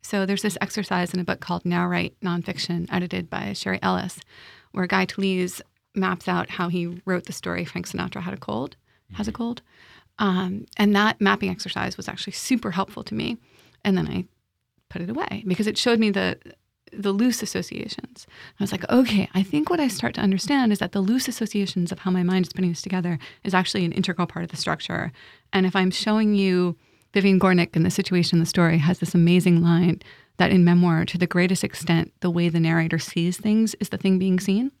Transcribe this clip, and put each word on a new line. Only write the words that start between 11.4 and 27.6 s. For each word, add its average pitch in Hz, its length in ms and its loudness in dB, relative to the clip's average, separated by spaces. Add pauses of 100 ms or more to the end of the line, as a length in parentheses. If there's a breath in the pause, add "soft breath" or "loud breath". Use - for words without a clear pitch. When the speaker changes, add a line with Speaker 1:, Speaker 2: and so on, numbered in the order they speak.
Speaker 1:
exercise - 480 -6
was - 100 -10
actually - 260 -10
super 233 360 -2
helpful 190 340 -6
to - 100 -10
me. 226 220 -4 (480 soft breath)
And 196 120 2
then 160 120 0
I 185 160 -4 (640)
put - 140 -10
it 175 80 -8
away - 360 -6
because 190 200 0
it - 120 -2
showed 233 200 2
me 220 120 4
the, 185 280 -2 (540)
the 202 200 -4
loose 226 300 2
associations. - 840 -10 (320 loud breath)
I - 40 -2
was 190 100 -2
like, 180 180 -8
"Okay, 233 440 2
I 190 80 2
think 294 280 0
what 349 100 2
I 277 80 2
start 214 260 -4
to - 60 -4
understand 214 520 2
is 202 80 0
that - 120 -4
the 202 80 0
loose 233 280 0
associations 202 640 -2
of - 80 -10
how 190 100 -2
my 185 120 2
mind 180 240 2
is - 60 -14
putting 180 180 0
this 165 120 -6
together 175 360 -2 (260 loud breath)
is 190 100 -2
actually 185 300 2
an 165 80 -2
integral 175 340 -2
part 170 180 -8
of 160 60 -10
the 156 60 -12
structure." 165 560 -4 (400 loud breath)
And 190 140 4
if 180 100 0
I'm 185 140 2
showing 214 440 2
you, 180 420 2 (360 soft breath)
Vivian 190 280 6
Gornick 185 360 4